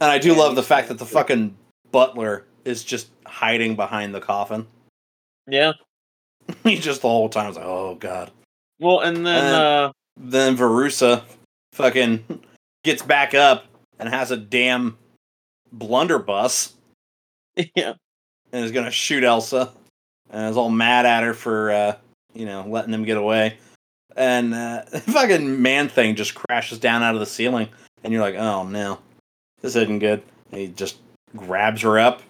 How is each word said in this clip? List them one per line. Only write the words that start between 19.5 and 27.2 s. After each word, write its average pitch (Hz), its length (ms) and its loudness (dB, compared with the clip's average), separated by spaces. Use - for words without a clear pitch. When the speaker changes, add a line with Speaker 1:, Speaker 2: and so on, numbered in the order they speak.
Speaker 1:
And 110 200 -8
is 110 60 -6
all 117 140 0
mad 120 340 4
at 117 200 2
her 117 100 -2
for, 107 380 -2
uh, 104 240 0
you 113 140 -12
know, 98 200 -10
letting 110 260 -6
them 110 120 -4
get 110 140 -2
away. 110 400 0
And, 123 380 0
uh, 117 300 -8
<laughs> - 20 -20
fucking 165 760 0
Man-Thing 131 540 2
just 101 220 -6
crashes 117 420 -6
down 117 240 2
out 117 120 0
of 110 60 -4